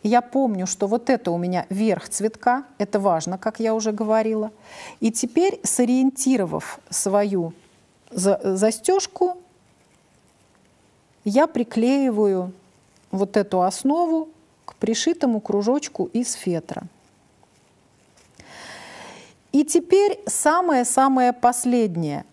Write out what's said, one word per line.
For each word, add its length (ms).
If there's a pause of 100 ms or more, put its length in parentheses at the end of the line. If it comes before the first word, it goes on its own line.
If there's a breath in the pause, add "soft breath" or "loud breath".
Я 180
помню, 460
что 200
вот 220
это 220
у 80
меня 320
верх 400
цветка. 540 (120)
Это 240
важно, 380
как 220
я 140
уже 180
говорила. 580 (500 loud breath)
И 100
теперь, 540
сориентировав 1120 (120)
свою 640 (560)
за-, 320
застёжку, 960 (1900)
я 220
приклеиваю 1040 (580)
вот 280
эту 240
основу 680 (380)
к 100
пришитому 640
кружочку 640 (100)
из 180
фетра. 520 (2750 loud breath)
И 100
теперь 640
самое-самое 1080
последнее. 1000